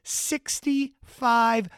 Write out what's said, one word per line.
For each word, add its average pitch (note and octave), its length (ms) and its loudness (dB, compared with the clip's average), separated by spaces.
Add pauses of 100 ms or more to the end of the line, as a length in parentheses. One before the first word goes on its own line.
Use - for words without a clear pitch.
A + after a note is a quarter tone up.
sixty-five A#3 1800 -2